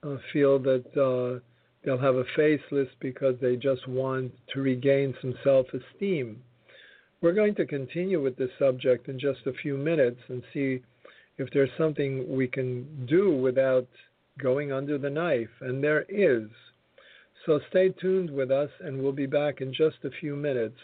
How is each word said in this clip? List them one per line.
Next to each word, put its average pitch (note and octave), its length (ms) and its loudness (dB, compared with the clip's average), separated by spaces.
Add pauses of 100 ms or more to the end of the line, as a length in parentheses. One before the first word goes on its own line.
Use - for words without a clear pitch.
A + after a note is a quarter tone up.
uh, C#3+ 140 -6 (160)
feel C#3 260 4
that, C3 260 0 (120)
uh, B2+ 440 0 (440)
they'll C3+ 140 0
have C3 180 4
a B2+ 80 0 (120)
facelift D3 520 2 (120)
because C3 400 -2
they B2 140 2
just B2+ 320 -2
want C3 460 -2 (220)
to C#3 60 -4
regain C3+ 600 2
some B2+ 140 -6 (100)
self-esteem. C3 960 0 (800)
We're E3+ 140 4
going G#3 220 2
to E3 100 0
continue D#3 560 -4
with C3 160 -2
this C3 200 -2
subject B2+ 500 2
in C3 120 -8
just C#3 260 -2
a C3+ 60 -4
few C#3 240 -6
minutes C#3 520 0
and B2+ 140 -8 (120)
see C3+ 260 -2 (560)
if - 160 -8
there's C#3 240 4
something C#3 580 -2
we C3 140 0
can B2+ 580 -6
do E3+ 300 2
without C3 500 2 (520)
going C3+ 340 0
under C#3+ 240 -2
the C#3 140 -4
knife, C#3+ 400 -2 (100)
and C3 240 -4
there D3+ 240 2
is. D3 400 2 (1000)
So D3 220 2
stay F#3+ 220 4
tuned F#3 400 -2
with C#3 200 -2
us, C#3 200 0 (100)
and C#3 200 -8
we'll C3+ 120 0
be C#3 140 -2
back C#3+ 340 -2
in C3 120 -6
just D#3 320 2
a C#3 140 -4
few C#3+ 160 -6
minutes C3+ 500 -2